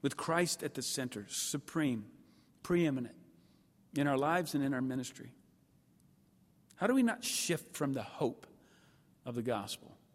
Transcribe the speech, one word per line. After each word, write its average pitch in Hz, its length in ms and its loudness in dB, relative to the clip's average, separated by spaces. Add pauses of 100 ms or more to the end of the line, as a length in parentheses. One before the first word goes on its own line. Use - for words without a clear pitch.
With 135 140 0
Christ 170 460 0
at 147 120 -4
the 131 80 -4
center, 120 460 -4
supreme, 139 760 -2 (560)
preeminent 147 540 2 (800)
in 143 100 4
our 139 120 4
lives 160 360 2
and 139 100 2
in 139 100 2
our 127 80 0
ministry. 127 500 -6 (1400)
How 185 100 0
do 247 80 4
we 269 80 6
not 233 220 2
shift - 520 -2
from 139 160 0
the 123 100 -2
hope - 440 -2 (760)
of 123 100 -8
the 120 80 -4
gospel? 110 540 -6 (180)